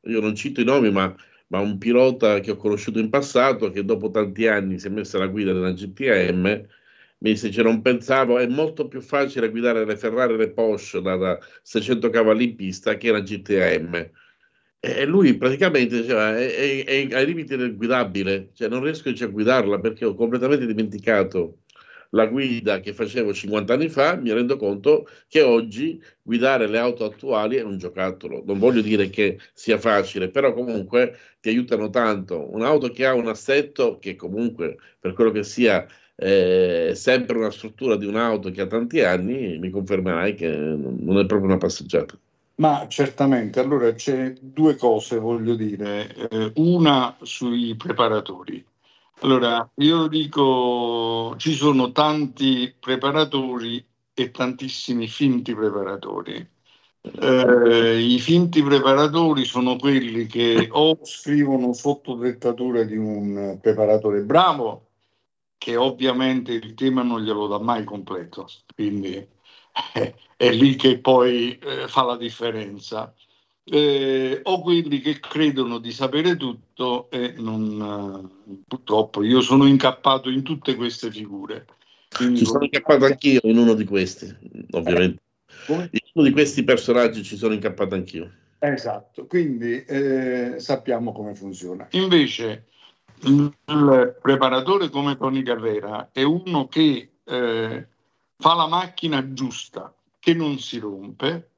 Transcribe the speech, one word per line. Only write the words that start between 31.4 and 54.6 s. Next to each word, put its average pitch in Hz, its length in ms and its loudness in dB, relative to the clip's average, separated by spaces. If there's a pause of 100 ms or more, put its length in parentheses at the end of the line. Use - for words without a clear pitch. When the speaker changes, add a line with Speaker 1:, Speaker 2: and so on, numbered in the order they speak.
Speaker 1:
ti 110 100 -4
aiutano 117 400 0
tanto. 95 640 -2
Un'auto 127 380 0
che 131 160 -2
ha 131 80 2
un 117 140 0
assetto 135 720 -2
che 95 180 -10
comunque, 87 600 -6 (220)
per 90 140 -6
quello 113 180 2
che 101 140 -4
sia, 104 420 0 (300)
eh, 92 720 2
è 82 60 -2
sempre 123 440 0
una 110 140 -2
struttura 110 440 -4
di 101 100 -4
un'auto 104 440 -2
che 90 120 -8
ha 92 40 -4
tanti 120 360 -2
anni, 92 560 -2
mi 92 120 -6
confermerai 92 640 -2
che 82 140 -6
non, 76 520 -4
non 87 180 2
è 98 80 4
proprio 98 220 0
una 95 100 2
passeggiata. - 600 -4 (380)
Speaker 2:
Ma 147 320 0
certamente, 135 720 0
allora 127 320 2
c'è 131 480 -4
due 147 340 2
cose, 113 440 0
voglio 113 360 -2
dire, 104 580 -6 (160)
eh, 110 280 -4
una 151 640 4
sui 120 540 -4
preparatori. 107 840 -2 (600)
Allora, 120 540 2
io 160 300 2
dico, 123 1300 0
ci 156 160 -4
sono 135 400 2
tanti 135 840 0
preparatori 131 1080 -4 (300)
e 123 160 -4
tantissimi 127 800 -6